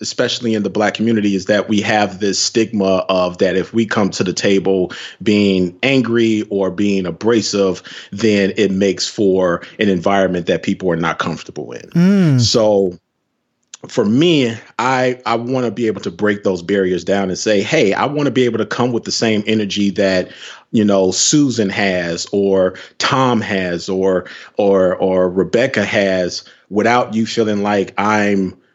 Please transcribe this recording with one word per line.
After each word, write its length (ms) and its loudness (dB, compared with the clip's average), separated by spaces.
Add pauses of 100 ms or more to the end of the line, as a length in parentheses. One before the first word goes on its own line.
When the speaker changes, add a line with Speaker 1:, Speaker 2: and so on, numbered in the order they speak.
Speaker 1:
especially 540 -2
in 100 -2
the 60 -4
Black 240 0
community, 420 0
is 80 -4
that 240 0
we 120 0
have 380 0
this 220 -2
stigma 680 0
of 300 0
that 180 2
if 160 -4
we 140 2
come 240 0
to 140 -4
the 80 -4
table 580 0 (320)
being 600 2
angry 680 2
or 220 -2
being 340 0
abrasive, 760 0 (280)
then 460 0
it 160 2
makes 340 0
for 560 0 (160)
an 100 2
environment 580 0
that 180 -2
people 260 -2
are 60 0
not 240 -2
comfortable 500 -8
in. 200 -16
Speaker 2:
Mm. 500 4
Speaker 1:
So 580 2 (880)
for 180 -2
me, 520 2 (240)
I, 440 0
I 120 0
wanna 340 -2
be 160 -2
able 140 -2
to 100 -6
break 320 0
those 200 0
barriers 420 0
down 240 0
and 100 -4
say, 240 0
"Hey, 300 2
I 140 -2
wanna 260 -2
be 120 2
able 140 0
to 80 -2
come 240 -2
with 140 -4
the 80 -6
same 340 0
energy 440 0
that, 420 0 (400)
you 120 2
know, 280 4
Susan 560 2
has 640 -2
or 420 2 (240)
Tom 420 0
has 480 -4
or, 360 0 (320)
or, 400 4
or 340 2
Rebecca 540 0
has 580 0 (280)
without 440 0
you 100 0
feeling 380 -2
like 340 0
I'm, 600 0 (180)